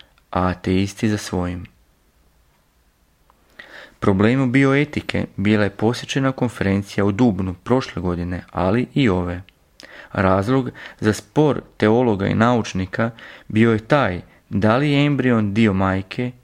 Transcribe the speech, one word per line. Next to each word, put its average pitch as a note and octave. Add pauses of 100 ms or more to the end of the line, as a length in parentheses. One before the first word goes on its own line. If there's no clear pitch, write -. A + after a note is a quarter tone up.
(300)
a F2+
ateisti F#2+
za G#2
svojim. F2 (2250)
Problemu A2+
bioetike C3+ (100)
bila G#2
je G2
posjećena B2+
konferencija G2
u G2+
Dubnu G2
prošle -
godine, F2
ali G2
i C#3
ove. F2+ (720)
Razlog G2 (300)
za G#2+
spor - (140)
teologa G#2+
i G2+
naučnika A2 (380)
bio A2+
je A2
taj G#2+ (280)
da G#2+
li D3
je C#3+
embrion B2
dio A2
majke F#2+ (120)